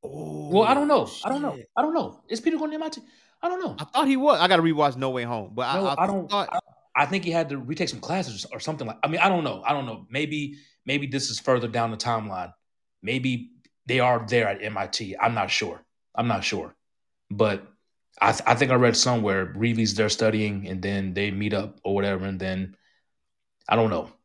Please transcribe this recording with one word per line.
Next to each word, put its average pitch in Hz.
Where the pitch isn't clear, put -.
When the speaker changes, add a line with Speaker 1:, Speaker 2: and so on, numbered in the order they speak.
Speaker 1:
Oh, 151
Speaker 2:
Well, 196
I 233
don't 294
know. 285
I 202
don't 277
know. 269
Speaker 1:
shit. -
Speaker 2:
I 240
don't 311
know. -
Is 226
Peter 330
going 302
to 311
M 311
I 320
T? 311
I 339
don't 370
know. -
Speaker 1:
I 156
thought 277
he 269
was. 269
I 180
gotta 175
rewatch 147
No 131
Way 127
Home, 117
but 123
I, 135
Speaker 2:
No, 196
Speaker 1:
I 143
Speaker 2:
I -
don't, 190
Speaker 1:
thought 202
Speaker 2:
I, -
I -
think 185
he 165
had 165
to 139
retake 131
some 117
classes 156
or 113
something 143
like, -
I 147
mean, 165
I 180
don't 175
know. 104
I 123
don't 135
know. 110
Maybe, 143
maybe 143
this 135
is 110
further 120
down 117
the 107
timeline. 104
Maybe 127
they 127
are 123
there 117
at 98
M 107
I 98
T. 95
I'm 113
not 98
sure. -
I'm 120
not 98
sure. 80
But 104
I 107
th-, -
I 120
think 127
I 127
read 120
somewhere 101
Reeves, 110
they're 107
studying, 107
and 92
then 98
they 101
meet 104
up 101
or 98
whatever, 98
and 95
then 92
I -
don't 110
know. 82